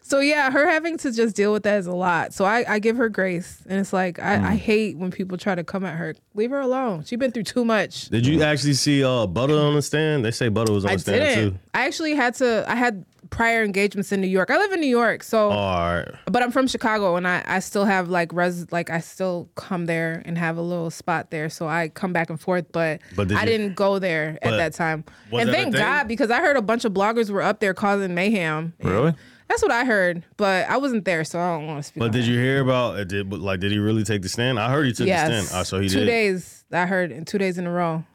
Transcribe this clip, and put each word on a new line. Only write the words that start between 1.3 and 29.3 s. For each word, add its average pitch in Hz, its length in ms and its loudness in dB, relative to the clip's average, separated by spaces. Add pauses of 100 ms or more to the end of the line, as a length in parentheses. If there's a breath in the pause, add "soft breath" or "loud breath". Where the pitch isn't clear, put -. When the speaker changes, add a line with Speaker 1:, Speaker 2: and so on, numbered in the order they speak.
Speaker 1:
deal 208 180 2
with 214 100 0
that 208 140 2
is 190 80 -2
a 175 80 -6
lot. 175 400 0
So - 100 -2
I, 208 240 2
I 214 120 0
give 226 180 0
her 233 120 2
grace, 185 600 -4
and 190 100 0
it's 196 140 -2
like 185 240 0
I, - 200 0
I - 0 - (180)
Speaker 2:
Mm. - 20 0
Speaker 1:
hate 214 400 0
when 180 140 -4
people 185 260 -6
try 196 160 -2
to 175 100 -4
come 190 220 -6
at 160 120 -6
her. 160 180 -8 (180)
Leave 214 160 -2
her 277 100 -4
alone. 254 440 -2
She's 233 160 -6
been 262 120 0
through 220 120 -6
too 247 200 -2
much. 220 460 -2
Speaker 3:
Did 117 160 2
you 151 160 4
actually 147 320 2
see, 139 300 2
uh, 123 240 2
Butter 120 320 0
on 147 160 2
the 147 80 2
stand? 151 420 0
They 113 60 0
say 123 180 -2
Butter 110 240 2
was 101 120 2
on - 60 2
Speaker 1:
I 190 40 2
Speaker 3:
the 190 60 -2
stand - 180 0
Speaker 1:
didn't. 220 320 2
Speaker 3:
too. 92 80 -10 (160)
Speaker 1:
I 240 100 0
actually 311 300 -2
had 247 200 2
to. 233 320 2
I - 60 -2
had 240 320 0 (240)
prior 226 340 2
engagements 196 480 0
in 202 80 0
New 190 80 0
York. 185 220 2
I 277 80 4
live 403 140 2
in 359 100 0
New 294 60 2
York, 233 340 2
so 214 280 2
Speaker 3:
Oh, - 20 2
all 202 260 2 (200)
right. - 100 -4 (180)
Speaker 1:
but 214 160 0
I'm 247 100 0
from 262 140 2
Chicago, 220 500 0
and 180 120 -2
I, 180 180 0
I 185 140 -2
still 202 260 0
have, 190 240 2
like, 170 240 0
res-, 175 380 -2
like, 170 180 -4
I 165 120 -2
still 175 520 -6
come 175 320 -6
there 165 400 -2
and 175 140 -6
have 165 180 -2
a 170 60 -4
little 170 260 -4
spot - 400 -4
there, 156 200 -6
so 160 180 -8
I 160 220 -2
come 180 240 -6
back 165 180 -2
and 160 100 -8
forth. 180 300 -2
But 160 300 -2 (140 loud breath)
Speaker 3:
But 202 120 0
did 196 100 2
Speaker 1:
I 196 40 0
Speaker 3:
you 220 40 0
Speaker 1:
didn't 214 300 0
go 196 240 2
there 160 420 -2
at - 80 0
Speaker 3:
but 220 80 2
Speaker 1:
that 160 160 0
time. 160 300 -2 (260 loud breath)
Speaker 3:
was 233 120 0
Speaker 1:
And 233 80 2
Speaker 3:
that - 40 2
a - 20 2
Speaker 1:
thank 339 200 0
Speaker 3:
thing? - 80 2
Speaker 1:
God, 269 240 0
because 226 240 0
I 247 80 2
heard 285 180 4
a 254 60 2
bunch 220 220 0
of 208 80 0
bloggers 208 360 2
were 196 140 0
up 202 160 0
there 190 160 2
causing 202 400 0
mayhem. 170 640 0
And - 100 -2
Speaker 2:
Really? 123 240 4 (340 loud breath)